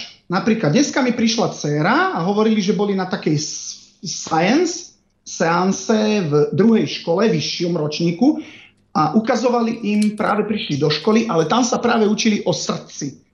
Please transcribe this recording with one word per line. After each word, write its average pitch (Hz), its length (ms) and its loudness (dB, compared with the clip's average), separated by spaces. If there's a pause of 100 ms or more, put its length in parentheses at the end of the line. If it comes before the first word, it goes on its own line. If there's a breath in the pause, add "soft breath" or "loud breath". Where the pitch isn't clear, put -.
(320)
Napríklad 180 400 0
dneska 269 320 2
mi 247 80 2
prišla 220 400 0
dcéra 214 640 0
a 165 80 -2
hovorili, 214 400 2
že 190 80 0
boli 202 240 0
na 190 80 -2
takej 180 320 -2
s-, - 640 -8
science 196 960 -2 (280)
seanse 196 1000 0
v 147 80 -2 (200)
druhej 190 360 4 (120)
škole, 185 280 0
vyššom 170 480 -2
ročníku, 170 680 0 (500 loud breath)
a 156 240 0
ukazovali 233 680 0
im, 208 180 0 (120)
práve 208 320 -2
prišli - 320 -4
do 143 100 0
školy, 220 380 2
ale 160 240 0
tam 240 160 2
sa - 160 -2
práve 233 240 2
učili 208 400 0
o 175 80 0
srdci. - 680 -8 (140)